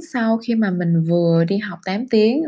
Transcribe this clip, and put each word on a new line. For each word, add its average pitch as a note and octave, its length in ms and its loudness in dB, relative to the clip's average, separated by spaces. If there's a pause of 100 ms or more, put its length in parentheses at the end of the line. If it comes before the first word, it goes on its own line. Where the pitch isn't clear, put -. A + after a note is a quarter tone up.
(140)
sau A3+ 240 0
khi A3+ 180 -4
mà G#3 160 0
mình E3+ 320 0
vừa E3+ 440 2
đi G3 100 0
học F#3+ 280 -8
tám G#3 220 -4
tiếng A3+ 400 2